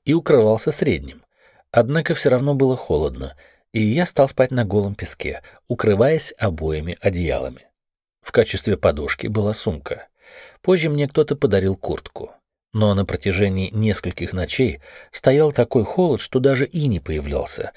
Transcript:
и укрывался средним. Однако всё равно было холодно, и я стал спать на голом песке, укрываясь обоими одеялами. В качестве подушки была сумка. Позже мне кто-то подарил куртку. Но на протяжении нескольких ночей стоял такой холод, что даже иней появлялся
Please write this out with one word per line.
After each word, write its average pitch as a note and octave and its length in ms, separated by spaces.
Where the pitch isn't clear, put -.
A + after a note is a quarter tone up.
и C#3+ 80
укрывался B2 580
средним. E2 540
Однако C#3+ 440
всё - 140
равно C3+ 260
было C3 220
холодно, C2+ 580
и A2 100
я C3+ 220
стал C#3 240
спать B2+ 220
на B2+ 120
голом G2+ 320
песке, - 460
укрываясь B2 680
обоими D#2+ 640
одеялами. C#2 680
В - 100
качестве G#2+ 460
подушки D2+ 500
была G#2 260
сумка. - 540
Позже E3 280
мне C#3+ 200
кто-то D3 260
подарил G2 400
куртку. - 580
Но G#2+ 220
на G2 100
протяжении F#2+ 640
нескольких G#2 640
ночей F#2 480
стоял D3 400
такой C3+ 340
холод, E3 340
что - 200
даже C3+ 260
иней C#3 340
появлялся - 760